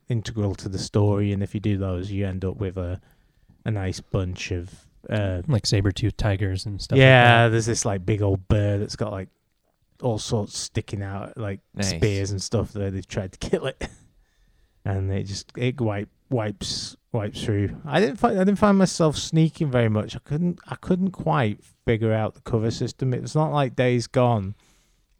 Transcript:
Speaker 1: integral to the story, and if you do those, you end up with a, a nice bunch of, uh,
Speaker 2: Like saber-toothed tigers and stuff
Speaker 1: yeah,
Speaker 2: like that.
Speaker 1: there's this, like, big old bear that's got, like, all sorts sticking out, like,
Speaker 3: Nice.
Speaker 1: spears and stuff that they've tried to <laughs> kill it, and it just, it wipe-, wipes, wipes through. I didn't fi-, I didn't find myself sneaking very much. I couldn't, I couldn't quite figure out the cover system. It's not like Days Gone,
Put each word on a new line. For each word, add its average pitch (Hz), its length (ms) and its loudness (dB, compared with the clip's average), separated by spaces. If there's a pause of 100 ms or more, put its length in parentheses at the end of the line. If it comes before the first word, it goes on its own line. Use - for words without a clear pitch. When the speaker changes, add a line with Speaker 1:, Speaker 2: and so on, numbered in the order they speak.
Speaker 1:
integral 107 460 -2
to - 120 -10
the 95 120 -6
story, 104 520 2
and 98 120 0
if 95 100 -6
you 95 80 -4
do 101 160 0
those, 95 340 -4
you 98 140 -2
end 92 180 -4
up 92 140 -4
with 95 200 -4
a, 90 220 -6 (640)
a 113 80 -2
nice 95 300 -4
bunch 92 500 -4
of, 90 360 -8 (220)
uh, 95 380 -2
Speaker 2:
Like 123 180 2
saber-toothed 98 540 0
tigers 95 480 0
and 98 120 -8
stuff - 200 -2
Speaker 1:
yeah, 131 240 10
Speaker 2:
like 117 220 8
that. 117 40 4
Speaker 1:
there's 110 160 2
this, 117 200 -2
like, 98 200 -2
big 104 160 0
old 98 260 0
bear 101 300 2
that's 104 180 -6
got, 107 160 -4
like, 95 180 -8 (760)
all 113 160 0
sorts - 360 -4
sticking - 460 -6
out, 98 360 -8
like, 101 220 -6 (140)
Speaker 3:
Nice. 98 160 -4
Speaker 1:
spears 98 400 0
and 98 100 -6
stuff 98 340 -4
that 98 200 -6
they've 95 140 -8
tried 95 240 -6
to - 80 -20
<laughs> - 100 -8
kill 156 160 -2
it, - 220 -8 (960)
and 95 260 -2
it 98 120 -2
just, 98 340 -10
it 127 240 -2
wipe-, 104 280 -2 (200)
wipes, - 680 -6 (160)
wipes 104 320 -6
through. 101 320 0 (100)
I 147 140 2
didn't 240 180 2
fi-, 240 140 2
I 185 120 2
didn't 196 140 2
find 202 200 4
myself 170 400 2
sneaking 160 540 0
very 120 180 4
much. 107 260 0
I 127 40 -8
couldn't, 175 480 -4
I 139 80 -8
couldn't 185 360 -2
quite 143 520 -2 (220)
figure 110 280 2
out 107 220 -2
the - 60 -20
cover 113 300 0
system. 131 420 -4
It's 120 220 -6
not 156 160 0
like 143 240 0
Days 123 320 2
Gone, 113 480 2 (640)